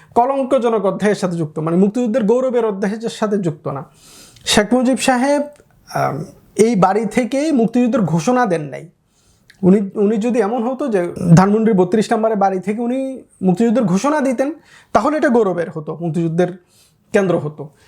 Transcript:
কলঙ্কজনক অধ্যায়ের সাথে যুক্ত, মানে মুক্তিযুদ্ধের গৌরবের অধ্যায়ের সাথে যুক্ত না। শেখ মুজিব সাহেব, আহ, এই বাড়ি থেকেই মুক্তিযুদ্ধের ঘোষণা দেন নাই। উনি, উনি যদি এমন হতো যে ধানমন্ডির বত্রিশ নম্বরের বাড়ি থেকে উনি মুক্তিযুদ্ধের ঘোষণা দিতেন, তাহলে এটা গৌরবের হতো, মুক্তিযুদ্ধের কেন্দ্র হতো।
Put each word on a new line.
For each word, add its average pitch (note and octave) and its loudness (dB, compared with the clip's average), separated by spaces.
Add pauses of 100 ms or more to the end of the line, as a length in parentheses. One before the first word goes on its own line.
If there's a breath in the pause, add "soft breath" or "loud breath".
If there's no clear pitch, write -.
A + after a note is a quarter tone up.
(160 loud breath)
কলঙ্কজনক B3 0
অধ্যায়ের F#3+ 0
সাথে F#3 -4
যুক্ত, D#3+ -6
মানে E3 -2
মুক্তিযুদ্ধের A3 0
গৌরবের A#3+ 0
অধ্যায়ের G#3+ -4
সাথে G#3 -2
যুক্ত E3+ -4
না। C3+ -8 (600 loud breath)
শেখ G#3 2
মুজিব B3+ 2
সাহেব, C4+ 0 (540)
আহ, C#3 -2 (320)
এই A3+ 4
বাড়ি G3 2
থেকেই C4+ 0
মুক্তিযুদ্ধের B3 2
ঘোষণা F#3 0
দেন E3 -2
নাই। C#3+ -12 (720 soft breath)
উনি, G3 4
উনি G#3+ 2
যদি A#3 0
এমন A3 -2
হতো C4 -4
যে F3 -2 (220)
ধানমন্ডির G#3 4
বত্রিশ G3+ 2
নম্বরের A3 0
বাড়ি F#3+ 0
থেকে G#3 -6
উনি C4 -6 (180)
মুক্তিযুদ্ধের A3+ 2
ঘোষণা C4+ 0
দিতেন, C4 -2 (420 soft breath)
তাহলে D4 0
এটা D4+ -2
গৌরবের F#3+ 0
হতো, D#3 -10
মুক্তিযুদ্ধের E3+ -2 (560 soft breath)
কেন্দ্র F#3 2
হতো। D3 -10 (180 soft breath)